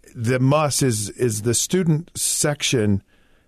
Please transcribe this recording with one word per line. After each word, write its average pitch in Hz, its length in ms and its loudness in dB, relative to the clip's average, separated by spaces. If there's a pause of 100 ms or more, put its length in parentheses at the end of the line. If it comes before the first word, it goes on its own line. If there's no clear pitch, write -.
(160)
the 123 240 0
mus 139 420 2
is, 107 280 0
is 110 320 -2
the 117 120 0
student 170 600 0
section 107 880 0 (440)